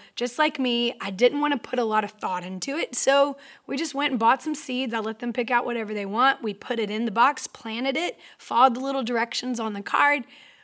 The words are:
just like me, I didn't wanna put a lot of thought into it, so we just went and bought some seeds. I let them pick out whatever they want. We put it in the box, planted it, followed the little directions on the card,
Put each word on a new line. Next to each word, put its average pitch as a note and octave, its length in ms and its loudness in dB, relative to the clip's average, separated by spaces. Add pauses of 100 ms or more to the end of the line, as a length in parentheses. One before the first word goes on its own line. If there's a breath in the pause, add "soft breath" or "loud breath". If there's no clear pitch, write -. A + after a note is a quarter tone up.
(140 loud breath)
just A#3+ 240 -4
like D#4 220 2
me, A#3+ 400 0
I G3 100 -6
didn't B3 300 4
wanna D4 180 0
put - 220 -4
a A#3 60 0
lot G#3+ 180 2
of G3+ 80 -6
thought F3+ 320 -4
into F#3+ 320 -6
it, - 200 -4
so C#4 420 4 (280 loud breath)
we C4+ 120 -4
just D4 160 -4
went C#4 180 0
and A#3+ 80 0
bought A#3 240 4
some D#4 120 -2
seeds. B3+ 380 -4
I A3+ 60 -2
let A3 200 -6
them A#3+ 120 -6
pick A#3+ 180 -4
out A#3+ 160 2
whatever A3+ 280 -4
they G3+ 120 -4
want. A#3+ 380 2
We G#3 100 -2
put A3+ 260 -6
it G3+ 120 -2
in A3 140 -2
the G#3+ 60 -2
box, F#3+ 360 2
planted B3 480 -6
it, E4+ 240 -4 (180 loud breath)
followed A#3 380 4
the B3+ 60 -6
little C4+ 220 -2
directions A#3+ 540 -2
on A3+ 140 -4
the G3+ 100 -8
card, C#4+ 440 2 (380 loud breath)